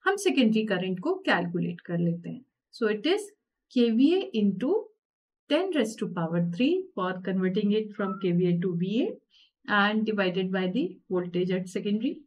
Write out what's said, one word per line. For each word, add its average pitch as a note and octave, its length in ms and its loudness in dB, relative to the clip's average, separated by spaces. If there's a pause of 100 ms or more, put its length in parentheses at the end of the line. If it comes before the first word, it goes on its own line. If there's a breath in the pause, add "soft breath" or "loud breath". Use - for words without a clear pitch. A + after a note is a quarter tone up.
हम G4 120 4
सेकेंडरी A3 480 2
करंट F#3 360 -2
को F4+ 140 -2
कैलकुलेट F3 640 -2
कर F3 180 -6
लेते E3+ 320 -2
हैं। E3 140 -14 (300)
So G#3+ 160 0
it G#3+ 160 -2
is G#4 180 0 (520)
K A#3+ 140 6
V C4+ 240 6
A F#4+ 60 2 (200)
into G#3 340 2 (760)
ten F4 260 0
raise A3 180 0
to F#3+ 140 -6 (100)
power E3+ 320 0
three C#4+ 240 2 (240)
for F3+ 100 -2 (140)
converting F#3+ 500 0
it G#3+ 240 0
from G3 160 -2 (120)
K F3 80 2
V F3+ 140 4
A F3 140 2
to F#3+ 100 -2 (120)
V G3 180 -2
A G4+ 80 0 (720 soft breath)
and G#3+ 300 2
divided F#3+ 420 0
by F#3+ 120 0 (120)
the D4 80 0 (280)
voltage F3+ 380 -2
at F#3 220 -2
secondary। G#3+ 420 -2 (120)